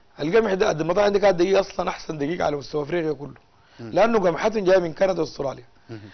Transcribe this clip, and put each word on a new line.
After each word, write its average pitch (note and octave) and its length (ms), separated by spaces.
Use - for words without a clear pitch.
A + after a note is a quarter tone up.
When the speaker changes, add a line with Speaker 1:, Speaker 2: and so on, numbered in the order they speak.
Speaker 1:
القمح G3 340
ده F#3+ 140
قد D#3 120
المطاعم G3 320
دي G3+ 60
كانت F#3+ 200
دقيق F#3+ 200
أصلًا F#3 300
أحسن D#3+ 300
دقيق E3 260
على D3+ 120
مستوى D3 260
أفريقيا D#3 300
كله. C3+ 220
Speaker 2:
مم. A#2 100
Speaker 1:
لأنه A3 280
قمحتهم F#3+ 460
جاي F#3 160
من E3 120
كندا F#3 280
وأستراليا. B2+ 440
Speaker 2:
مهم. A2 100